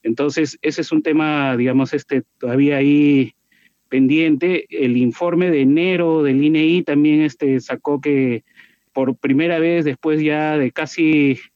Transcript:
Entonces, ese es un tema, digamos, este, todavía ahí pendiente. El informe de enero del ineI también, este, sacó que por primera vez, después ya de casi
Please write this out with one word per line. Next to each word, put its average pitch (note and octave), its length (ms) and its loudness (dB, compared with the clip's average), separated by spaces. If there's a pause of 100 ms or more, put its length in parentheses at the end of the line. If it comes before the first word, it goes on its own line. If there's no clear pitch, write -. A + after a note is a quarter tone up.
Entonces, D3 600 -2
ese D#3 180 -4
es - 100 -6
un D#3 120 0
tema, D3+ 540 0
digamos, B2+ 360 0
este, C3+ 300 -4 (160)
todavía C#3 380 0
ahí C#3+ 560 2 (560)
pendiente. D3+ 800 0
El B2+ 280 -2
informe E3+ 540 0
de C#3+ 100 2
enero E3 640 0
del C3+ 200 2
ineI D#3+ 380 2
también, D3+ 400 2
este, C#3+ 380 -2
sacó C#3 420 -6
que C3+ 420 -2 (500)
por C3 220 -2
primera D#3+ 440 0
vez, E3 260 0
después D#3 360 -2
ya D3+ 360 -2
de C3 140 -2
casi D3+ 680 0 (160)